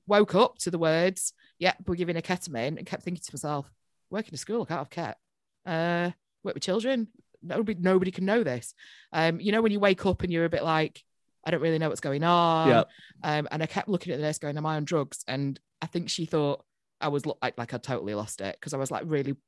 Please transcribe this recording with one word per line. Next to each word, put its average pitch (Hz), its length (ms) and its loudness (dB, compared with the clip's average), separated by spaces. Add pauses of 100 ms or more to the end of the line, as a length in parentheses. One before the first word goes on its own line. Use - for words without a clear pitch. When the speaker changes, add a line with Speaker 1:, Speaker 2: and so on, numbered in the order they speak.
Speaker 1:
woke 208 280 6
up 220 240 4
to - 120 -4
the 175 80 -2
words, 165 540 2 (260)
"Yep, 180 180 2 (100)
we're 185 80 -2
giving 170 220 -2
her 165 60 -6
ketamine," 156 540 -4
and - 100 -12
kept - 180 -8
thinking 175 200 -6
to - 100 -12
myself, 147 380 -6 (380)
"Work 214 180 -6
in - 60 -14
a 139 40 -10
school, 226 240 -4
I - 40 -6
can't 160 140 -6
have 147 100 -10
ket. 143 260 -6 (480)
Uh, 170 460 -2 (340)
work 202 100 -6
with 143 80 -8
children, 226 460 0 (340)
nobody, 196 380 -4
nobody 185 300 4
can 185 160 -4
know 226 180 4
this." 123 300 -4 (380)
Um, 165 280 2
you 196 120 2
know, 220 100 4
when 226 100 4
you 202 80 0
wake 196 240 4
up 190 180 2
and 185 100 0
you're 165 120 2
a 165 60 2
bit 165 140 -2
like, 160 380 0 (420)
"I 160 60 -2
don't 160 120 0
really 160 160 2
know 160 100 0
what's 110 120 -4
going 143 240 -2
on." 165 440 6
Speaker 2:
Yeah. 113 160 6 (380)
Speaker 1:
Um, 151 280 -2
and 156 120 -4
I 160 40 -2
kept - 220 -4
looking 180 240 -2
at 123 40 -4
the 147 80 -4
nurse 151 140 -2
going, 147 200 -6
"Am 151 80 -4
I 156 100 0
on 151 80 -2
drugs?" 143 420 -2
And 139 320 -2 (220)
I 160 60 -6
think 165 240 -6
she 165 160 -4
thought 147 360 0 (380)
I - 80 0
was 143 180 -2
lo-, 147 160 -4
like, 123 160 -2
like, 117 160 -6
I 123 40 -2
totally 104 360 -4
lost 107 260 -6
it, 95 200 -6
'cause 151 140 -10
I 135 40 -4
was, 135 120 -4
like, 123 160 -6
really 139 300 -2 (120)